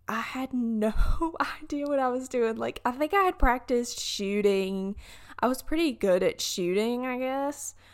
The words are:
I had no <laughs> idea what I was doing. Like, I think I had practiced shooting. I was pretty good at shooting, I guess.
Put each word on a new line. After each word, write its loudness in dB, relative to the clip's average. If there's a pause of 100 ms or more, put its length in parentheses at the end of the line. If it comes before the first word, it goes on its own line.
I -4
had -6
no 0 (280)
<laughs> -2 (280)
idea -6
what 0
I 2
was -4
doing. 0
Like, -6
I 0
think -2
I 6
had 2
practiced 2
shooting. 0 (440)
I 4
was -2
pretty 0
good 4
at 2
shooting, 0
I -4
guess. -4 (200)